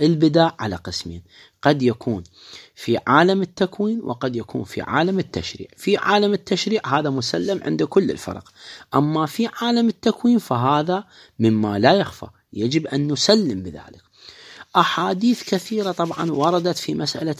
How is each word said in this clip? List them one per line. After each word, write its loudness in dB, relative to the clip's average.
البدع 4
على -6
قسمين، -10
قد 2
يكون -2
في -2
عالم 4
التكوين -2
وقد -6
يكون -6
في -8
عالم 0
التشريع. -6
في 0
عالم 2
التشريع -2
هذا 0
مسلم -4
عند -2
كل 2
الفرق، -10
أما 2
في -2
عالم 2
التكوين 2
فهذا 0
مما 2
لا 6
يخفى، -2
يجب -2
أن -2
نسلم 2
بذلك. -16
أحاديث 0
كثيرة -2
طبعًا -2
وردت 0
في -6
مسألة -4